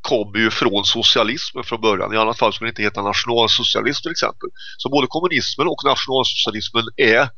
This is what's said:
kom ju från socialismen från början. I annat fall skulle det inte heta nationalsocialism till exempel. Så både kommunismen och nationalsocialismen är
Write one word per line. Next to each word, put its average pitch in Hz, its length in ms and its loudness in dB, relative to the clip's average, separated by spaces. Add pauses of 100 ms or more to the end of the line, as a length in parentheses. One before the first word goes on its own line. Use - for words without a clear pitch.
kom 104 340 -2
ju 110 160 2
från 101 340 0
socialismen 117 800 0
från 117 160 -4
början. 101 340 2
I - 20 2
annat 110 220 2
fall 110 140 4
skulle 113 160 -6
det - 20 -4
inte 107 120 -6
heta 104 200 -2
nationalsocialism 113 1000 0
till 160 80 -6
exempel. - 380 -4 (300)
Så - 100 -6
både 139 180 2
kommunismen 160 600 -2
och 156 180 -4
nationalsocialismen 123 1000 0 (120)
är 123 420 4